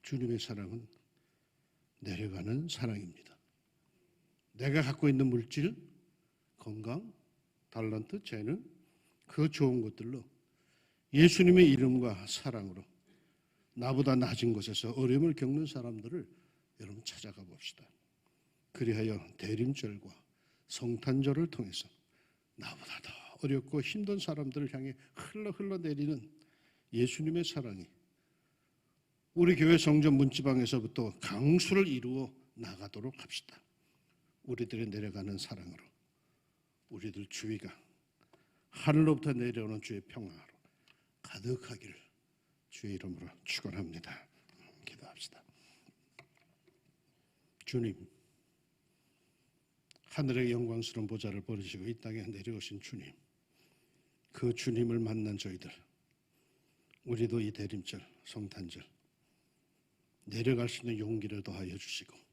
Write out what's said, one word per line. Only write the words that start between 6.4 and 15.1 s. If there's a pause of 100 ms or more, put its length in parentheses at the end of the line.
건강, (580)
달란트,
재능, (640)
그
좋은
것들로 (880)
예수님의
이름과
사랑으로 (920)
나보다
낮은
곳에서
어려움을